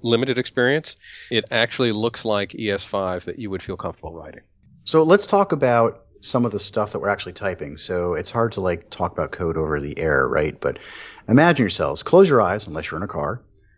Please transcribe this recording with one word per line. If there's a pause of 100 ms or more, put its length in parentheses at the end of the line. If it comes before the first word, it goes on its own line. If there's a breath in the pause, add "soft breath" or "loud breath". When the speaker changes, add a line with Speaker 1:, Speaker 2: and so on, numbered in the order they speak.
Speaker 1:
limited
experience, (340 loud breath)
it
actually
looks
like
E
S
five
that
you
would
feel
comfortable
writing. (420)
Speaker 2:
So
let's
talk
about (160)
some
of
the
stuff
that
we're
actually
typing.
So
it's
hard
to,
like,
talk
about
code
over
the
air,
right?
But (480 loud breath)
imagine
yourselves,
close
your
eyes,
unless
you're
in
a
car. (360)